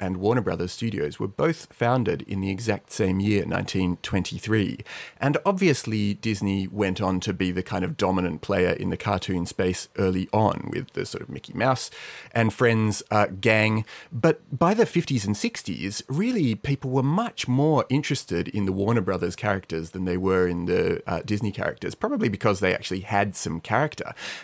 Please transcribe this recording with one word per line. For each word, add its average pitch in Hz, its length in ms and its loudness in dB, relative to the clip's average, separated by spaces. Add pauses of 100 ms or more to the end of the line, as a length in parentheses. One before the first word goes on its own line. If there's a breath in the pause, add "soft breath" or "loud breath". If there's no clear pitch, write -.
and 95 160 -2
Warner 107 240 2
Brothers 90 320 -2
Studios 76 480 -4
were 101 80 -4
both - 440 -2
founded 117 500 0
in 98 180 -6
the 95 100 0
exact 104 400 -2
same 95 300 2
year, 101 240 2
nineteen 92 580 0
twenty-three. 101 760 0 (420 loud breath)
And 147 160 2 (100)
obviously 123 680 2
Disney 98 520 0
went 95 340 0
on 92 200 2
to 101 120 -2
be 90 200 0
the 92 100 -2
kind 90 220 -2
of 82 120 -4
dominant 90 440 0
player 92 300 2
in 92 200 -2
the 90 60 -2
cartoon 92 500 -2
space 92 500 -2
early 92 360 0
on 107 400 2
with - 220 -6
the 92 120 -4
sort - 160 -10
of - 60 -14
Mickey - 240 -12
Mouse 123 360 0 (440 loud breath)
and 113 200 2
Friends, 110 480 4 (120)
uh, 104 140 6
gang. 107 580 2 (260 loud breath)
But 151 300 2 (160)
by 170 180 4
the 220 120 4
fifties 135 380 0
and 101 120 0
sixties, 98 720 -4
really 165 480 2
people 139 340 -2
were 131 120 2
much 175 440 0
more 139 420 4
interested 127 600 0
in 101 160 -2
the 95 80 2
Warner 101 300 2
Brothers 90 340 -2
characters 87 540 -2
than 92 140 -6
they 90 120 0
were 92 320 4
in 87 180 -2
the, 90 400 2
uh, 87 180 -2
Disney 104 280 -2
characters, - 420 -6
probably 220 340 0
because 101 320 0
they 92 120 4
actually - 280 -4
had 101 360 0
some 82 240 -4
character. - 540 -2 (300 loud breath)